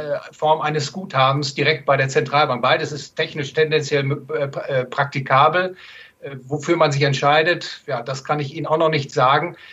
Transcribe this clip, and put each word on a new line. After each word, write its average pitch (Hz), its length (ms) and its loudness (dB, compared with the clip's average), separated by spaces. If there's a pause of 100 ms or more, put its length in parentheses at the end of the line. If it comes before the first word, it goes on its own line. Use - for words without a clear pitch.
(340)
Form 156 260 2
eines 151 320 -2
Guthabens 139 640 0
direkt 139 320 0
bei 139 100 4
der 135 140 0
Zentralbank. 139 520 0
Beides 143 300 0
ist - 240 -12
technisch 160 380 -6
tendenziell 151 500 0
mö-, 143 180 -2 (140)
äh, 143 120 -2
pra-, 147 200 -8
äh, 131 180 -2
praktikabel. 147 920 0 (440)
Äh, 139 220 -12
wofür 147 320 -2
man 156 160 4
sich 139 100 0
entscheidet, 147 880 2
ja, 123 140 -6
das 143 240 -8
kann 151 160 -2
ich 135 120 -8
Ihnen 151 140 -8
auch 156 100 2
noch 160 120 2
nicht 151 220 -2
sagen. 135 440 2 (180)